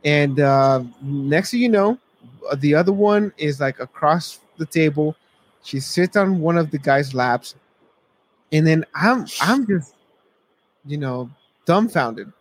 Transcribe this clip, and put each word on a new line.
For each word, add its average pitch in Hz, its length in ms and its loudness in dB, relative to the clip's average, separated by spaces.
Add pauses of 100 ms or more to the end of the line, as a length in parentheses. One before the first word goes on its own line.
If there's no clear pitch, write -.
And, 147 360 2
uh, 135 440 4 (180)
next 143 480 -2
thing 240 100 -2
you 247 80 2
know, 214 300 2 (580)
the 143 180 2
other 175 180 2
one 208 440 0
is, 147 240 -4
like, 135 200 -4
across 156 600 -2 (160)
the 160 100 -8
table. 151 500 0 (460)
She - 180 -8
sits 175 360 -2
on 190 240 2
one 165 160 0
of 160 140 0
the 147 80 -6
guys' 139 360 0
laps. 123 400 -2 (960)
And 156 140 2
then 160 180 4 (100)
I'm, 202 320 0 (140)
I'm 233 260 0
just, 185 280 -2 (920)
you 143 120 -8
know, 127 320 -6 (380)
dumbfounded. 165 760 0